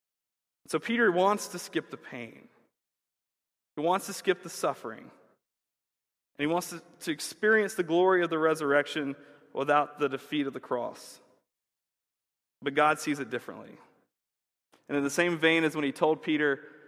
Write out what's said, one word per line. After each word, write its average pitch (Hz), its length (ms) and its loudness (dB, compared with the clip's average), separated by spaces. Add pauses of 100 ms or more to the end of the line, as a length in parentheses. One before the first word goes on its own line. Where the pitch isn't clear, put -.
(680)
So 160 100 -2
Peter 226 320 2
wants 190 380 2
to 175 100 -12
skip - 320 -6
the 131 60 -12
pain. - 520 -16 (1300)
He 147 80 -6
wants 180 240 0
to 196 60 -8
skip 180 320 -2
the 180 40 -14
suffering. - 640 -6 (1300)
And 147 100 -2
he 160 40 -2
wants 175 180 -2
to, 170 100 -12 (200)
to - 100 -6
experience 214 640 0
the 180 80 0
glory 180 400 4
of 165 80 0
the 160 80 0
resurrection 147 760 0 (360)
without 143 460 0
the 143 100 0
defeat 135 380 -4
of 135 60 -6
the 131 80 -12
cross. - 580 -8 (1400)
But 139 120 -4
God 151 260 4
sees 143 180 -2
it 127 100 -8
differently. 110 480 -10 (1120)
And 143 80 -4
in 143 60 0
the 139 80 -2
same 175 260 2
vein 160 280 4
as 151 100 0
when 151 100 -2
he 139 60 -2
told 156 320 0
Peter, 147 380 0 (280)